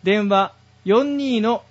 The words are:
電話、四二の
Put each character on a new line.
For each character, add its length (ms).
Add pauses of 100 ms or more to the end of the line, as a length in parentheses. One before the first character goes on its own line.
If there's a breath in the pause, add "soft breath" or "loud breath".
電 240
話、 260 (320)
四 320
二 240
の 300